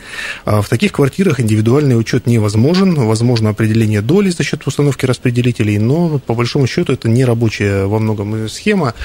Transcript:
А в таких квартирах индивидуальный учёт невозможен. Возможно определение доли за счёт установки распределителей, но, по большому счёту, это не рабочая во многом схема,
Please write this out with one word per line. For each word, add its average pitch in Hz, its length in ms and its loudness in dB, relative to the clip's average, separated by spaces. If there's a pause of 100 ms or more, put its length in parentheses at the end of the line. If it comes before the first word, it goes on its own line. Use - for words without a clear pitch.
(460)
А 107 160 2
в 101 60 -8
таких 190 240 0
квартирах 147 480 0
индивидуальный 117 580 2
учёт 117 280 -2
невозможен. 120 680 2
Возможно 113 560 2
определение 107 500 0
доли 180 300 2
за 165 140 -4
счёт - 220 -8
установки 143 380 -2
распределителей, 120 760 0
но, 151 420 0
по 120 140 -4
большому 120 320 0
счёту, 170 280 -2
это 117 160 -2
не 123 160 2
рабочая 107 580 0
во 104 140 0
многом 110 500 -4
схема, 170 460 -2 (100)